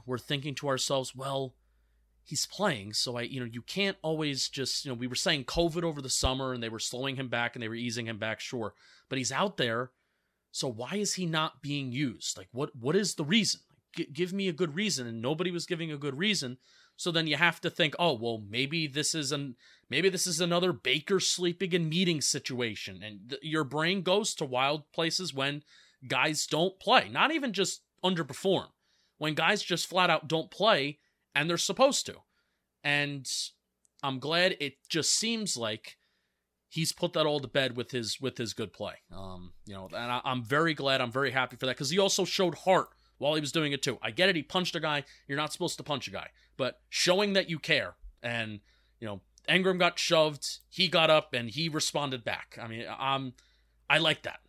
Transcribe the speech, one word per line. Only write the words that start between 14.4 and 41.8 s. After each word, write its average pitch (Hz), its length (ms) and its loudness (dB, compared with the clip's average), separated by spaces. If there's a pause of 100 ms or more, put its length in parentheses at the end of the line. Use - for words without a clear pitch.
a 175 40 0
good 151 220 -2
reason. 151 320 -2
And 117 160 -6
nobody 160 280 0
was 170 140 -4
giving 165 260 -4
a 151 60 -6
good 139 220 -6
reason. 151 400 0 (380)
So - 140 -2
then 160 160 0
you 147 100 2
have 165 240 4
to 165 100 0
think, 156 280 2
oh, 165 160 4
well, 113 340 -2
maybe 139 380 0
this 143 280 -2
is 143 160 -2
an, 143 260 -4 (340)
maybe 160 180 4
this 180 180 2
is 170 140 0
another 175 320 4
Baker 147 480 2
sleeping 175 520 0
in 170 180 2
meeting 170 320 2
situation. 113 800 -4
And 104 260 -14
th-, 135 140 -10
your 156 220 0
brain 156 360 0
goes 185 360 2
to 156 100 -2
wild 135 460 0
places 165 420 -2
when 143 280 -2 (460)
guys 139 380 2
don't 175 340 0
play, 196 300 6
not 190 220 2
even 277 200 -2
just 180 300 -2 (200)
underperform, 165 640 0 (500)
when 151 160 0
guys 165 280 2
just - 240 -2
flat 180 220 4
out 156 180 2
don't 156 240 0
play 151 480 2 (360)
and 151 160 2
they're 170 80 2
supposed - 480 2
to. - 80 -8 (680)
And 143 480 0 (720)
I'm 135 160 -2
glad 165 400 2
it 139 180 -6 (120)
just 156 240 0
seems 220 420 0
like 110 440 -6 (720)
he's 160 220 -2
put 175 200 -4
that 156 140 4
all 147 140 0
to 131 80 -8
bed 131 280 0
with 123 140 -6
his, 117 320 -4
with 127 160 -4
his 113 160 -4
good 107 180 -6
play. 92 220 -8 (180)
Um, 90 400 -12 (140)
you 101 80 -14
know, 95 180 -12
and 117 180 -6
I, 123 140 -2
I'm 127 180 -2
very 147 300 4
glad, 139 300 2
I'm 120 100 -2
very 131 200 0
happy 127 240 0
for 131 100 -6
that, 123 100 -2
'cause 139 140 -4